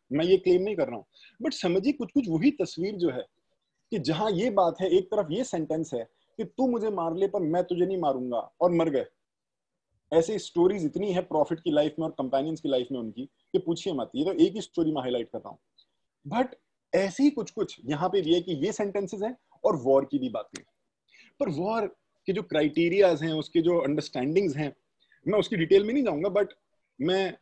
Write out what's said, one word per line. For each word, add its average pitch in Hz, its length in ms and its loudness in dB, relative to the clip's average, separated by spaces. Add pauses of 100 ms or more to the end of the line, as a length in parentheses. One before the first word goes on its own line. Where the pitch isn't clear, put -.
(120)
मैं 156 140 2
ये 185 120 6
claim 185 240 4
नहीं 202 140 -4
कर 165 120 0
रहा 117 80 -10
हूँ, 98 100 -14 (380)
but 294 100 -4
समझिए, 190 400 0
कुछ - 180 -8
कुछ 269 180 0
वही 165 220 2
तस्वीर 196 440 -4
जो 170 140 0
है 123 160 -6 (680)
कि 214 80 -2
जहाँ 160 320 0
ये 202 180 0
बात 190 320 2
है, 185 80 0
एक 185 160 4
तरफ 208 260 -2
ये 220 120 -2
sentence 160 500 -4
है 117 100 -4 (340)
कि 226 60 -6
"तू 254 240 -2
मुझे 220 220 -2
मार 165 260 -4
ले, 190 120 2
पर 196 120 -4
मैं 175 240 0
तुझे 180 220 0
नहीं 190 120 -2
मारूंगा", 127 540 -2 (100)
और 175 100 4
मर 165 180 2
गए। 127 160 0 (1080)
ऐसे 214 260 2
stories 180 460 2
इतनी 185 280 -2
है 180 80 2
profit 160 380 -2
की 170 120 -4
life 147 280 2
में 160 60 -2
और 160 60 -6
companions 139 500 -4
की 147 80 -4
life 131 220 0
में 127 80 -4
उनकी, 117 260 -10
कि - 340 -6
पूछिए 170 340 -4
मत। 127 220 -4
ये 147 100 -2
तो 190 80 0
एक 175 200 4
ही 214 80 -6
story 160 300 -2
में 143 100 -2
highlight 123 260 -4
कर 113 120 -12
रहा 98 100 -14
हूँ, - 100 -18 (680)
but 240 200 -2 (480)
ऐसे 190 280 2
ही 294 60 6
कुछ 233 220 -2
कुछ - 340 -6
यहाँ 160 240 -2
पे 196 120 2
भी 156 120 2
है 175 80 4
कि 180 100 -8
ये 160 200 -2
sentences 202 500 -4
हैं 240 160 -4 (260)
और 208 120 2
war 135 300 4
की 143 140 -2
भी 127 100 -2
बातें - 340 -10
हैं। - 40 -20 (720)
पर 254 100 -2
war 202 360 -2 (400)
के 190 80 0
जो 175 100 -2
criterias 165 800 2
हैं, 160 100 -2
उसके 156 280 0
जो 170 180 2
understandings 147 760 0
हैं, 147 200 -4 (520)
मैं 208 120 2
उसकी - 160 -2
detail 185 280 4
में 220 100 -2
नहीं 277 100 2
जाऊंगा, 180 260 -2
but 196 180 2 (540)
मैं 185 400 0